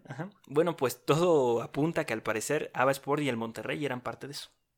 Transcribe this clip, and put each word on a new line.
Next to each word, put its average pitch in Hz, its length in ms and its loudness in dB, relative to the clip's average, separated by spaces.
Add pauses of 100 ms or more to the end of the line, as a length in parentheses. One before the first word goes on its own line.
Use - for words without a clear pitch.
Ajá. 160 220 -10 (180)
Bueno, 160 280 2
pues - 300 -2
todo 143 560 4
apunta 156 440 -2
que - 80 -6
al 113 100 -4
parecer 113 500 -2
Ava 131 180 4
Sport 139 320 0
y 139 60 0
el 120 80 -2
Monterrey 113 480 -6
eran 123 160 -4
parte 117 260 -10
de 139 60 -12
eso. - 160 -12 (280)